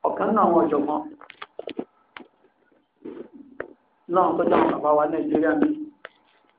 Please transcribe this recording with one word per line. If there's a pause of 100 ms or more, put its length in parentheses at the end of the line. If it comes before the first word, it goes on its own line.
Ọ̀kan
nínú
àwọn
ọ̀jọ̀gbọ́n (3000)
náà
tó
jẹ́
àwọn
bàbá
wa
Nàìjíríà
ni (920)